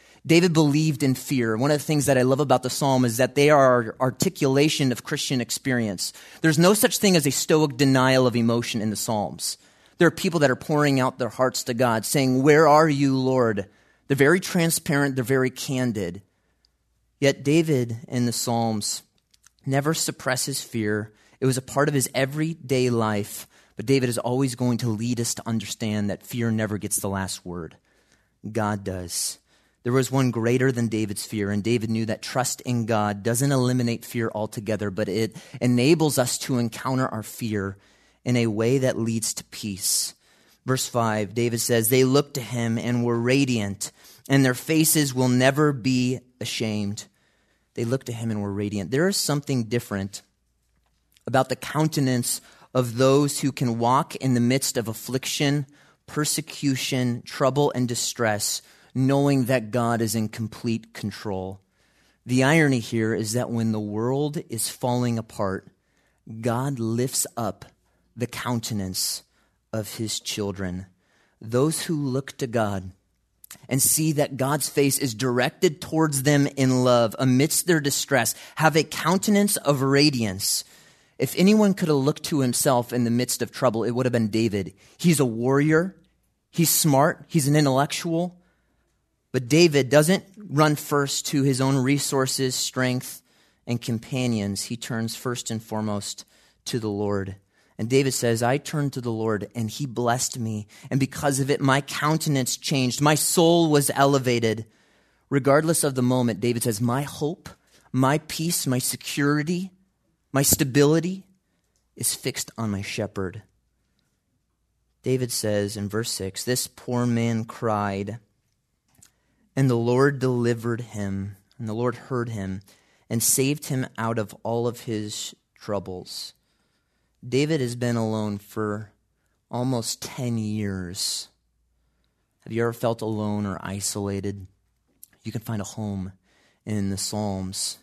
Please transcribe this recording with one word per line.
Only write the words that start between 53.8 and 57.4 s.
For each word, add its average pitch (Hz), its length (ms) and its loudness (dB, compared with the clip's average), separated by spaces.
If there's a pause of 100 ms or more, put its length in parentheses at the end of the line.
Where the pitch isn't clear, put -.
in 131 160 0
the 120 80 2
midst 127 360 0
of 113 120 -2
affliction, 139 760 -2 (400)
persecution, 131 1200 -4
trouble, 139 480 0